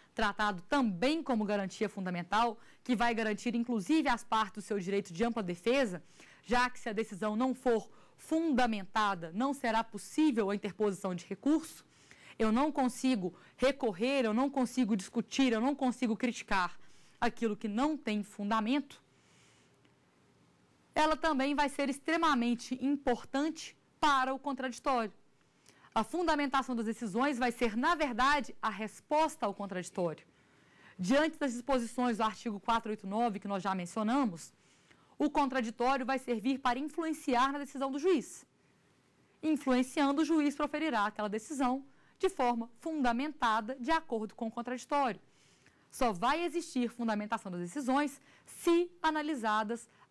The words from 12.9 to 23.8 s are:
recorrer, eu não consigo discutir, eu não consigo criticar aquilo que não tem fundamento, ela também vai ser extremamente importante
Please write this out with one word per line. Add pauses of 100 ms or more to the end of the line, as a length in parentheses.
recorrer,
eu
não
consigo
discutir,
eu
não
consigo
criticar (400)
aquilo
que
não
tem
fundamento, (1900)
ela
também
vai
ser
extremamente
importante (240)